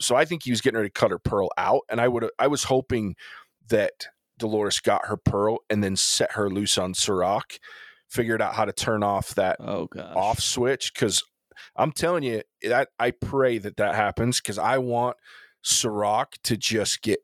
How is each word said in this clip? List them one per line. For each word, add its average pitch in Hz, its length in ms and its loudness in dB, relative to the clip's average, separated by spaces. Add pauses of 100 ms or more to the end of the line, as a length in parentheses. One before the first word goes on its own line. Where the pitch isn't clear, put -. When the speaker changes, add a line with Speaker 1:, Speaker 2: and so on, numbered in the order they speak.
Speaker 1:
so - 140 2
I 151 100 4
think 160 180 -6
he 127 80 -4
was 110 100 2
getting 117 160 2
ready 104 120 0
to - 100 -12
cut 110 120 4
her 90 80 -2
pearl 98 380 0
out. - 320 2
And 113 120 -2
I 123 80 4
would, 117 200 0 (100)
I 127 80 4
was 143 180 0
hoping 123 500 0 (540)
that 107 380 0 (300)
Dolores 107 440 0
got 104 240 2
her 104 120 -4
pearl 107 420 0 (100)
and 104 140 2
then 95 120 0
set - 380 0
her 104 160 0
loose 98 280 0
on 92 180 -2
Serac, 98 640 0 (500)
figured 113 320 0
out 101 140 -2
how 113 100 2
to 101 80 -2
turn 110 300 0
off 101 320 0
that 92 260 2
Speaker 2:
Oh, 98 260 -6
gosh. 87 300 -12
Speaker 1:
off 104 240 0
switch. - 540 0
'Cause 101 280 2 (520)
I'm 143 160 2
telling 165 320 0
you, 113 180 -2 (220)
that, 123 260 2 (100)
I 123 120 2
pray 120 480 0
that 98 180 -8
that 104 160 2
happens 110 480 0
'cause 101 160 -6
I 117 220 0
want 123 380 -2 (460)
Serac 107 800 0
to 113 140 0
just - 460 -2
get 101 200 0